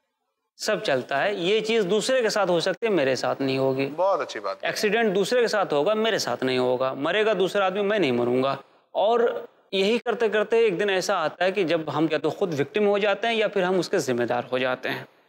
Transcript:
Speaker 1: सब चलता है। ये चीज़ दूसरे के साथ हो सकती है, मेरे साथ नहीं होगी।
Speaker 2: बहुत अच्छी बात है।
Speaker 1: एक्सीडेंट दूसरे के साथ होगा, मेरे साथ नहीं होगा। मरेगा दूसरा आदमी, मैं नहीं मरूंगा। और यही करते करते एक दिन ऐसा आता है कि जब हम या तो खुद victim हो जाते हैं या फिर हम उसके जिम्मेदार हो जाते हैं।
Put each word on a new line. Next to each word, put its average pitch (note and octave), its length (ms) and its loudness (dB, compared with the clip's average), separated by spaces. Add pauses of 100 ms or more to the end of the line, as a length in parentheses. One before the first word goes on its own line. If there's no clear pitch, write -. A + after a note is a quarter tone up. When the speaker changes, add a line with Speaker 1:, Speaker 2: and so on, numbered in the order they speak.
(600)
Speaker 1:
सब G3 220 -2
चलता C#3 360 -2
है। G3 240 0
ये G3+ 200 2
चीज़ A3 240 0
दूसरे A3 360 0
के G#3+ 80 2
साथ G3 180 0
हो F3 120 2
सकती F#3+ 280 -2
है, G#3+ 60 0
मेरे C3+ 220 2
साथ B2+ 260 -2
नहीं C3+ 160 0
होगी। C3+ 280 0
Speaker 2:
बहुत E3 360 0
अच्छी - 180 -8
बात G2 240 -8
है। E3 60 -2
Speaker 1:
एक्सीडेंट G#3+ 440 0
दूसरे G3+ 280 0
के A3 60 2
साथ F#3+ 260 0
होगा, D#3+ 220 2
मेरे A3 240 0
साथ A#2+ 240 -4
नहीं B2+ 160 0
होगा। B2+ 340 0
मरेगा G3+ 400 0
दूसरा F#3+ 320 0
आदमी, F#3 160 0
मैं G#3 180 0
नहीं C#3+ 120 2
मरूंगा। B2 460 0 (380)
और A#3 520 2 (260)
यही G3 260 2
करते A3+ 300 0
करते A3+ 360 2
एक F3+ 120 0
दिन G3+ 120 0
ऐसा F#3+ 280 0
आता D#3+ 280 -2
है F#3+ 60 2
कि F#3+ 120 0
जब D#3+ 260 -2
हम D3+ 220 0
या D#3 60 0
तो D3 140 -2
खुद F3+ 220 -2
victim C#3+ 320 0
हो G3+ 140 4
जाते G3+ 280 0
हैं A3+ 80 0
या G#3+ 120 2
फिर F#3+ 160 0
हम F#3 160 2
उसके E3+ 200 0
जिम्मेदार A#2+ 520 -2
हो B2+ 80 0
जाते B2+ 300 -2
हैं। C3 180 -8 (220)